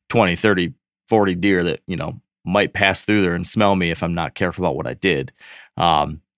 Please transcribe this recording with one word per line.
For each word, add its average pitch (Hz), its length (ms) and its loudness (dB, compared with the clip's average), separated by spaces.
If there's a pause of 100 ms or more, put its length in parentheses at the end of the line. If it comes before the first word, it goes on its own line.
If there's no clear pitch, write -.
twenty, 95 280 2
thirty, 92 380 0 (340)
forty 101 260 2
deer 90 280 2
that, 87 240 -4
you 90 100 -8
know, 90 240 -8 (240)
might 92 300 0
pass 98 300 0
through 107 180 2
there 87 120 0
and 87 120 -4
smell 101 300 2
me 87 140 0
if 82 120 -4
I'm 85 120 -2
not 82 200 -6
careful 90 300 -4
about 73 120 -2
what 73 100 -8
I 62 80 -8
did. 71 380 -2 (440)
Um, 78 440 0 (180)